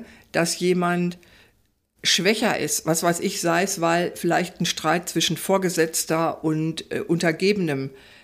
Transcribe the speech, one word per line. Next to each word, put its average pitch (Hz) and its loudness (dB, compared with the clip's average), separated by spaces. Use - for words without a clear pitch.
dass 170 0
jemand 175 0
schwächer 214 2
ist, - -4
was 165 0
weiß 175 2
ich, - -2
sei 175 2
es, 185 -4
weil 170 2
vielleicht 175 0
ein 170 0
Streit 165 0
zwischen 160 0
Vorgesetzter 165 0
und, 160 -2
äh, - -2
Untergebenem, 165 0